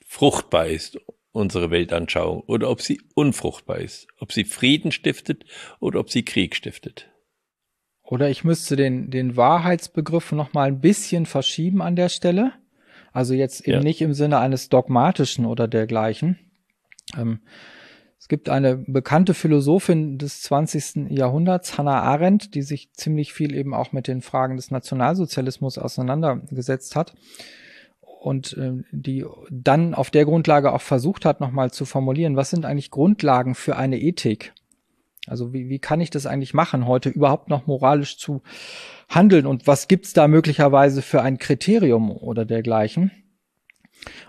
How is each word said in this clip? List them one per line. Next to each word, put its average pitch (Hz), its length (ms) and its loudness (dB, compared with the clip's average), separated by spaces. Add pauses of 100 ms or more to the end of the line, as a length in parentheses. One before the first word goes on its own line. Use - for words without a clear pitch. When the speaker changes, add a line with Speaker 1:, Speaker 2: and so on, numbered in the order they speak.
Speaker 1:
fruchtbar - 640 0
ist, 80 300 -8 (360)
unsere 90 380 -2
Weltanschauung, 85 680 -2
oder 117 280 -4
ob 120 120 -4
sie - 200 -6 (140)
unfruchtbar - 640 -2
ist, - 280 -14 (120)
ob - 120 -14
sie 104 140 -2
Frieden 143 480 0
stiftet - 500 -6 (380)
oder - 180 -2
ob 98 100 -6
sie 120 140 -2
Krieg - 320 -4
stiftet. - 540 -14 (920)
Speaker 2:
Oder 139 280 -2
ich 139 160 -2
müsste 160 320 0
den, 131 340 0
den 127 240 -4
Wahrheitsbegriff 165 960 0
noch 151 220 -4
mal 143 160 2
ein 135 100 -4
bisschen 170 460 2
verschieben 170 560 -2
an 175 160 -2
der 180 100 2
Stelle. 185 460 0 (600)
Also 127 200 0
jetzt 131 340 -2
eben - 120 2
Speaker 1:
Ja. 143 40 2
Speaker 2:
nicht 160 180 0
im 156 120 0
Sinne 147 260 2
eines 131 300 -2
dogmatischen 127 760 2
oder 113 220 -2
dergleichen. 113 720 -2 (800)
Ähm, 113 240 -4 (800)
es - 100 -20
gibt 151 200 -4
eine 135 280 2
bekannte 139 560 0
Philosophin 156 840 2
des 143 240 -10
zwanzigsten 147 720 -4
Jahrhunderts, 151 640 0
Hannah 143 240 0
Arendt, 170 540 2
die 143 60 -4
sich 139 320 -10
ziemlich 151 400 -4
viel 143 220 -4
eben 139 180 -4
auch 127 180 -4
mit 135 160 -6
den 127 140 -4
Fragen 131 340 -2
des 127 160 -10
Nationalsozialismus 135 1040 -2
auseinandergesetzt 131 1200 -4
hat 160 180 -4 (840)
und, - 580 -8
ähm, 131 340 -8
die 135 340 -6 (240)
dann 147 440 2
auf - 180 -4
der 151 140 6
Grundlage 147 480 4
auch 135 80 -2
versucht 139 440 -2
hat, 151 160 0
noch 131 100 -4
mal 131 200 -2
zu - 140 -8
formulieren, 135 500 -2
was 135 160 -2
sind 165 140 -2
eigentlich 143 260 -6
Grundlagen 135 640 2
für - 200 -4
eine 131 240 -2
Ethik? 131 540 -2 (760)
Also 123 260 -8
wie, 131 160 -8
wie 135 100 -6
kann 151 200 -2
ich 170 100 -2
das 139 160 -6
eigentlich 135 280 -6
machen, 139 340 0
heute 127 220 2
überhaupt 143 400 2
noch 143 180 -4
moralisch 139 500 2
zu 143 240 -8 (680)
handeln 175 360 8
und 135 220 -2
was - 220 4
gibt's - 240 2
da 156 140 8
möglicherweise 143 720 6
für 135 200 2
ein 131 160 0
Kriterium 131 760 2
oder 113 340 -6
dergleichen? 113 680 0 (1160)